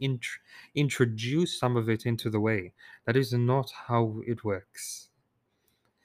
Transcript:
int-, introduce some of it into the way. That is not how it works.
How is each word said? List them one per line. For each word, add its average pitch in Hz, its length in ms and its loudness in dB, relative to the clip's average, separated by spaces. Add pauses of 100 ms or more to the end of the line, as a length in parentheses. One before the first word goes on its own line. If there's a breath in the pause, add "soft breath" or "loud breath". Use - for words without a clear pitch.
int-, 131 380 -4 (360 loud breath)
introduce 131 840 2
some 123 180 2
of 113 120 0
it 110 180 0
into 117 240 -2
the 107 100 2
way. 104 320 0 (320 loud breath)
That 117 120 2
is 127 160 2
not 123 380 2 (160)
how 113 400 2
it 117 180 -4
works. - 680 -6 (960 soft breath)